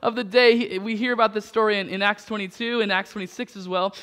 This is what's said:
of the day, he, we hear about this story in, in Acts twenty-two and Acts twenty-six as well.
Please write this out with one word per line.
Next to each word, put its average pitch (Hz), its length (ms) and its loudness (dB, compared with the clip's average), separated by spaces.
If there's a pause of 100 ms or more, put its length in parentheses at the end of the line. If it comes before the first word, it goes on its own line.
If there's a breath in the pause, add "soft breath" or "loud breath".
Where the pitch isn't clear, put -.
of 233 140 -2
the 240 100 -4
day, 233 320 6
he, 202 220 -4
we 214 180 -4
hear 247 160 0
about 220 200 2
this 208 120 -6
story 214 340 2
in, 190 80 -4
in 185 140 -4
Acts 208 240 0
twenty-two 226 560 -4
and 202 100 0
Acts 185 200 -2
twenty-six 202 440 -10
as 190 140 -12
well. 185 340 -2